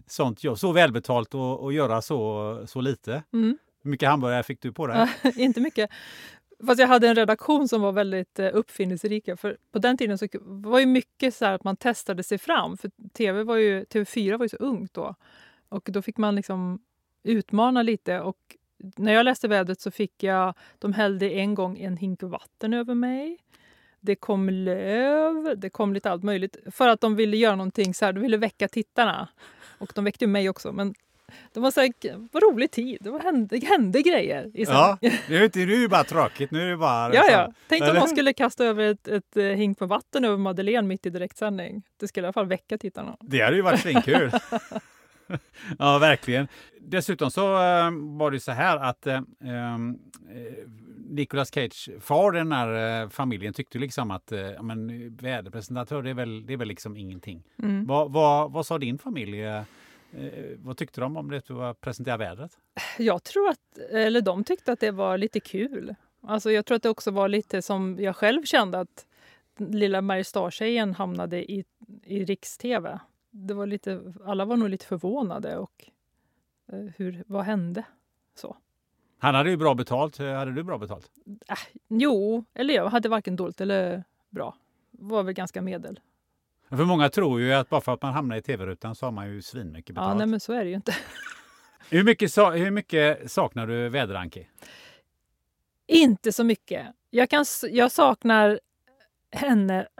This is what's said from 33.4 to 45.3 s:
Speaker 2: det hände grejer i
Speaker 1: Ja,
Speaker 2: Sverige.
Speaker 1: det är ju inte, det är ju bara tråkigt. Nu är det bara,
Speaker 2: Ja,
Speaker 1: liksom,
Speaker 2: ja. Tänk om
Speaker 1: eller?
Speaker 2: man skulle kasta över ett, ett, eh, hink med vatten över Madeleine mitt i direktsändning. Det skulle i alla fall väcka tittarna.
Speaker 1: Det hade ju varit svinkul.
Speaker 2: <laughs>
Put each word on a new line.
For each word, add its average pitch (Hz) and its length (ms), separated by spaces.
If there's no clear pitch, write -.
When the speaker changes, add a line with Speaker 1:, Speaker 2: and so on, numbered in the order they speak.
Speaker 2:
det 254 80
hände 254 360
grejer 220 520
i 220 100
Speaker 1:
Ja, 165 360
Speaker 2:
Sverige. 226 180
Speaker 1:
det 156 60
är 170 40
ju 208 60
inte, 202 140
det 185 160
är 240 60
ju 240 80
bara 170 160
tråkigt. 139 460
Nu 156 120
är 185 80
det 175 60
bara, 123 380
Speaker 2:
Ja, 277 80
Speaker 1:
liksom, 370 100
Speaker 2:
ja. 185 200
Tänk 320 140
om 294 60
Speaker 1:
eller? 330 120
Speaker 2:
man 294 80
skulle 277 240
kasta 254 320
över 214 260
ett, - 180
ett, 202 280
eh, 202 80
hink 196 360
med 185 80
vatten 247 360
över 208 120
Madeleine 196 520
mitt 190 180
i 180 40
direktsändning. 185 720
Det 202 120
skulle 185 160
i - 20
alla 190 60
fall 202 140
väcka 190 320
tittarna. - 420
Speaker 1:
Det 135 200
hade 127 160
ju 196 60
varit 185 180
svinkul. 135 560
Speaker 2:
<laughs> - 40